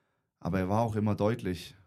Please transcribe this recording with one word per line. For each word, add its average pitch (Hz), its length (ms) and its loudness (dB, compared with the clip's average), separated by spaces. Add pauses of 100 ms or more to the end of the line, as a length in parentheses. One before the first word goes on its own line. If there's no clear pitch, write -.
(400)
aber 92 200 -2
er 92 100 0
war 107 120 2
auch 113 140 0
immer 107 200 2
deutlich 95 600 -2 (120)